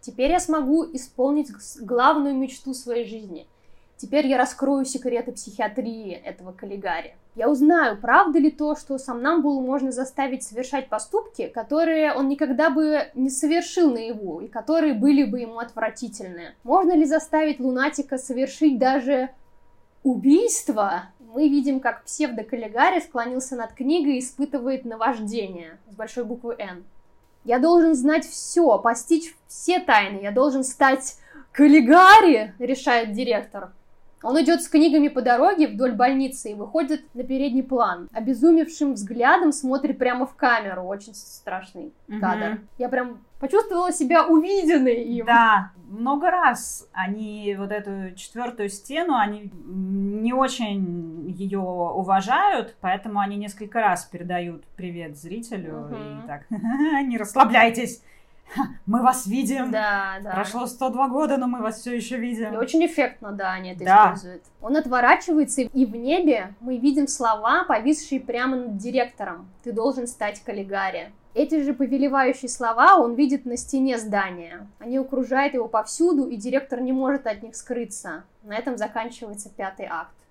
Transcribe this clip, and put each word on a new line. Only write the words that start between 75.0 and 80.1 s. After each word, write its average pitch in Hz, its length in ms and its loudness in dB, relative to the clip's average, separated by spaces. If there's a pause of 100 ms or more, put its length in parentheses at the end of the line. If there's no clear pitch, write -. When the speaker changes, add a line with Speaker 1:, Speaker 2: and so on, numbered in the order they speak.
Speaker 1:
его 240 140 -4
повсюду, 277 600 0
и 233 80 -8
директор 254 460 -4
не 254 100 -4
может 262 360 -2
от 208 160 -8
них 226 120 -18
скрыться. 202 680 -10 (200)
На 208 140 -12
этом 233 200 -6
заканчивается 214 800 -10
пятый 190 300 -10
акт. 175 300 -12 (160)